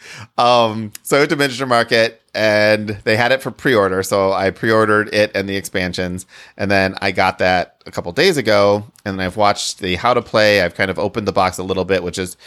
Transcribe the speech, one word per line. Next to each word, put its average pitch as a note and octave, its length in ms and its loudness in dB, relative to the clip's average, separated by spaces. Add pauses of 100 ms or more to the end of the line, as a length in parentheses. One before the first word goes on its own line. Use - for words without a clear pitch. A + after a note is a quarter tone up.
(360)
Um, A#2 560 2 (100)
so - 140 0
I C#3 40 4
went D#3 100 2
to D#3+ 60 -2
Miniature C3+ 300 -2
Market, A#2 540 2 (140)
and G#2+ 540 2 (160)
they A2 120 2
had A#2+ 160 2
it C3 100 0
for B2+ 80 -8
pre-order, G2 520 0
so F#2+ 300 0
I F#2+ 180 0
pre-ordered G#2+ 640 2
it G#2 200 2
and G2 140 -4
the G2 80 -4
expansions, F2+ 680 -6 (320)
and G2+ 120 -2
then F#2+ 300 2
I G2 120 -2
got F#2 260 0
that F#2 480 0
a - 40 -18
couple F2 220 -8
days D#3+ 240 2
ago, G#2 480 2 (220)
and F#2+ 160 -6
I've F2+ 160 -6
watched G2+ 400 -2
the F2+ 180 -4
How A#2+ 160 0
to A#2+ 80 0
Play. G#2+ 420 2
I've F2 120 -2
kind F#2+ 160 -2
of E2+ 80 -6
opened G2+ 280 -4
the F#2 60 -2
box F#2 240 0
a F2+ 60 -8
little F#2 240 -4
bit, F#2 160 0
which F2 160 -8
is F#2 180 -8 (100)